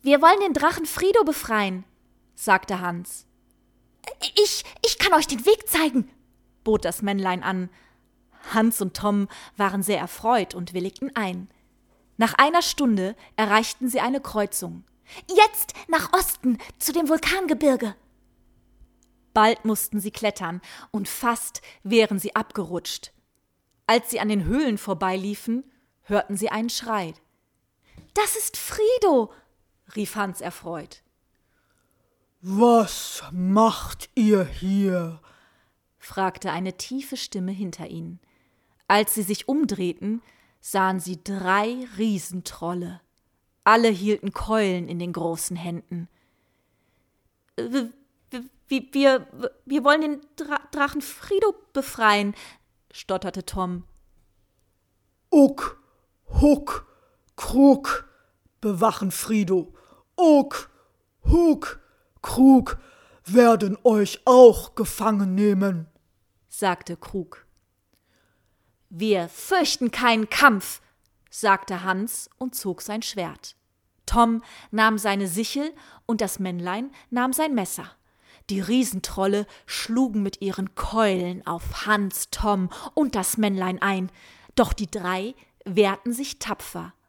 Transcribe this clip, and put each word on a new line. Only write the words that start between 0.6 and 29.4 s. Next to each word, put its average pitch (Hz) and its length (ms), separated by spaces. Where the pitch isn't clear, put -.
Frido 403 400
befreien“, 202 600
sagte 190 460
Hans. 175 460
„Ich, - 280
ich 466 140
kann 392 160
euch 269 120
den 240 200
Weg 440 200
zeigen“, 285 440
bot 214 220
das 175 160
Männlein 190 420
an. 185 280
Hans 220 300
und 185 120
Tom 202 340
waren 196 260
sehr 196 160
erfreut 220 560
und 175 200
willigten 190 420
ein. 185 320
Nach 226 160
einer 311 260
Stunde 220 560
erreichten 220 520
sie 233 120
eine 269 200
Kreuzung. 190 640
„Jetzt 415 460
nach 320 240
Osten, 254 460
zu - 140
dem 320 160
Vulkangebirge.“ 302 880
Bald 220 320
mussten 214 360
sie 202 100
klettern, 190 500
und 202 180
fast - 540
wären 214 360
sie - 180
abgerutscht. - 800
Als 226 240
sie 247 100
an 208 80
den 202 160
Höhlen 233 320
vorbeiliefen, 196 880
hörten 208 340
sie 214 140
einen 226 180
Schrei. 214 460
„Das 415 240
ist - 220
Frido“, 415 760